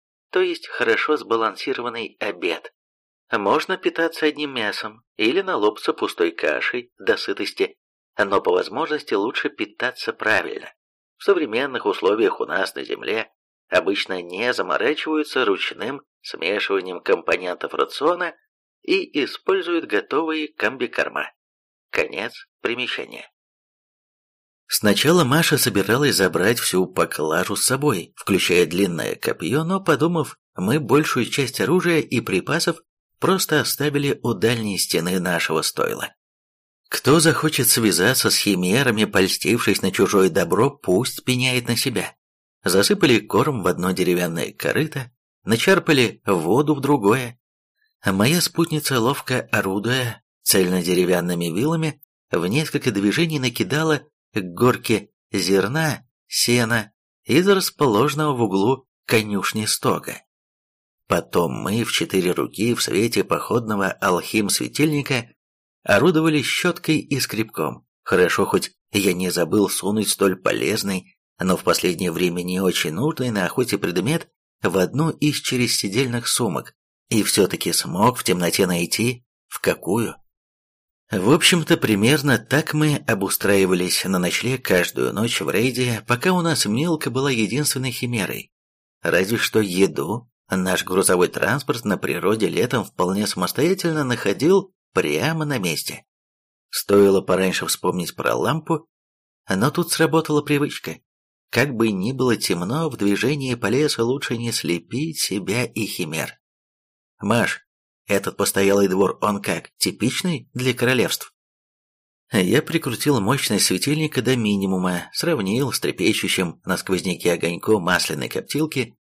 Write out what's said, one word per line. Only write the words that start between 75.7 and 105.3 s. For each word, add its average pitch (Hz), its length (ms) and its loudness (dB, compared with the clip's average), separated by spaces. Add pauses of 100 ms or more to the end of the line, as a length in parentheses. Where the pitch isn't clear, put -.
сумок, 90 480 -4 (340)
и 107 140 4
всё-таки - 500 2
смог - 440 2
в - 60 -8
темноте 90 440 2
найти, 92 580 -2 (220)
в - 120 -14
какую. 95 560 -2 (960)
В 95 200 2
общем-то, 165 440 4
примерно 117 640 2
так - 360 -2
мы 151 320 0
обустраивались 95 1000 2
на 92 120 0
ночлег 104 460 -2
каждую 78 500 0
ночь 113 280 -2
в 78 80 -2
рейде, 120 580 -2
пока 123 240 0
у 180 100 2
нас 165 240 0
Милка 147 440 -2
была 135 200 -2
единственной 127 600 -2
химерой. 120 640 -6 (480)
Разве 95 360 2
что - 220 0
еду 92 720 0 (180)
наш 92 360 -2
грузовой 90 420 2
транспорт - 560 -2
на 95 140 0
природе 90 500 0
летом 101 380 0
вполне 95 420 -2
самостоятельно 156 800 0
находил 127 680 0 (200)
прямо 104 500 0
на 143 140 -2
месте. - 480 -4 (640)
Стоило 98 500 4
пораньше 92 460 0
вспомнить 90 500 -4
про - 180 0
лампу, 151 540 -2 (600)
но 98 200 0
тут 170 220 -2
сработала 156 500 2
привычка. - 580 -4 (500)
Как 135 240 0
бы 113 180 2
ни 101 220 -2
было 127 240 2
темно, 107 520 -2
в 120 60 -8
движении 117 600 0
по 117 100 -4
лесу 123 400 0
лучше 127 320 -2
не 117 160 -4
слепить 151 640 -4
себя 104 460 -2